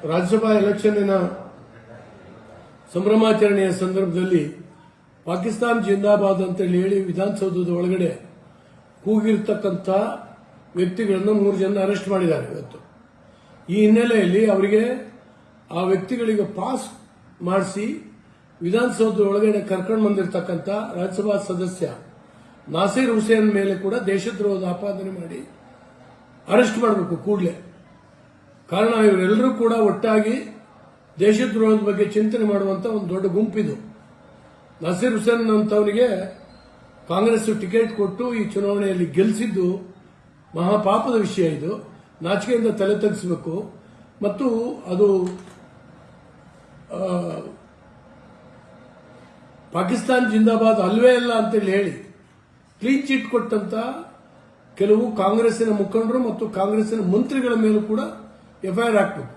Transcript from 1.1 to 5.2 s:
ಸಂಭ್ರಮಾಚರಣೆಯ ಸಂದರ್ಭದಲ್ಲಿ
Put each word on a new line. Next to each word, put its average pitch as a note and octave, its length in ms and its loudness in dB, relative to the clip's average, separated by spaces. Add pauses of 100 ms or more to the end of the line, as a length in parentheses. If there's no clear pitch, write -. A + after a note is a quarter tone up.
ಸಂಭ್ರಮಾಚರಣೆಯ G#3 760 4
ಸಂದರ್ಭದಲ್ಲಿ F#3 960 -2 (600)